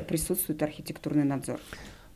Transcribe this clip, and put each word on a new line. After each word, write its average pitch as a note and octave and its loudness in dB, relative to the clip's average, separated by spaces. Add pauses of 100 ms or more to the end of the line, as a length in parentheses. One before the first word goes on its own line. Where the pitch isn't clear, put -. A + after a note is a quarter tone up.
<clears throat> - -10
присутствует D#3+ 0
архитектурный D3+ 2
надзор? C3 0 (560)